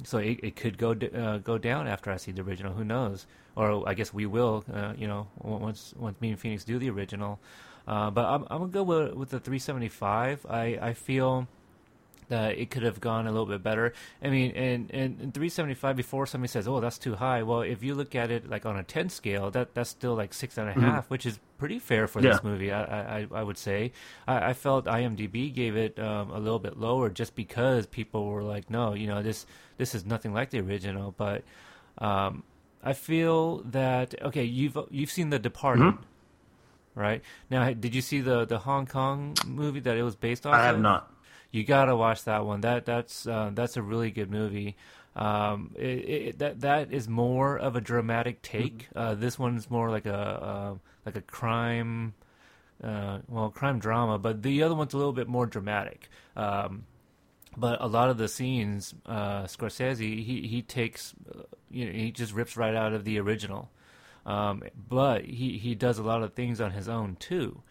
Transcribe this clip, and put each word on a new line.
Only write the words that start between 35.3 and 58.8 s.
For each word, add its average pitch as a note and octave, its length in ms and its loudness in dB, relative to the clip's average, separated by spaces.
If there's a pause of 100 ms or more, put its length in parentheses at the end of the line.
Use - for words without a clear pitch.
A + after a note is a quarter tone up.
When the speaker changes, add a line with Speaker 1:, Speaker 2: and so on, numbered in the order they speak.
Speaker 1:
The C#3+ 80 4
Departed, B2 460 6
Speaker 2:
Mm-hmm. - 1160 -2
Speaker 1:
right? G#2+ 220 0 (280)
Now, B2+ 220 4
did A#2 220 -2
you B2+ 80 2
see C#3+ 180 0
the, B2 240 4
the A2+ 140 0
Hong C3+ 280 0
Kong C#3 500 0 (100)
movie C#3 340 -2
that A#2+ 160 0
it A#2 60 2
was A#2 140 -2
based A#2+ 280 -2
off D3 100 4
Speaker 2:
I A#2 100 10
have A#2+ 120 6
Speaker 1:
of? G#2+ 60 4
Speaker 2:
not. G2+ 300 4 (380)
Speaker 1:
You G#2+ 140 -2
gotta C3+ 320 8
watch A2+ 280 4
that G#2+ 200 2
one. G#2 160 -2
That, A#2 240 2
that's, A#2+ 420 -2
uh, A2 280 0
that's A#2+ 220 0
a A#2 60 -2
really A2+ 280 0
good G2+ 200 -4
movie. G#2 460 -2 (400)
Um, G#2 580 0
it, - 120 -4
it, B2+ 540 -2
that, C#3+ 200 -2
that C#3+ 320 2
is A#2+ 160 -2
more B2+ 480 4
of B2+ 200 0
a A#2+ 40 0
dramatic A#2 640 0
take. A2+ 480 -4
Speaker 2:
Mm-hmm. - 80 -10
Speaker 1:
Uh, A2+ 160 0
this A#2 240 -2
one's A#2+ 320 0
more A#2 200 2
like G#2+ 160 0
a, G2+ 80 0
uh, G2+ 600 -4 (320)
like G#2 100 -6
a F#2+ 60 -8
crime, A#2 920 -2 (680)
uh, G2+ 420 -2
well, A2 240 -2
crime C#3 280 0
drama, A2 400 2
but G#2+ 240 0
the C#3 200 4
other E3 120 4
one's D3+ 180 0
a C#3 60 -2
little C#3+ 160 2
bit B2 140 -2
more A#2+ 180 2
dramatic. G#2 640 -4 (280)
Um, G2+ 480 -2 (720)
but A#2+ 240 0
a B2+ 60 0
lot A#2 240 6
of A#2+ 80 2
the A2 100 2
scenes, A2 640 -2 (120)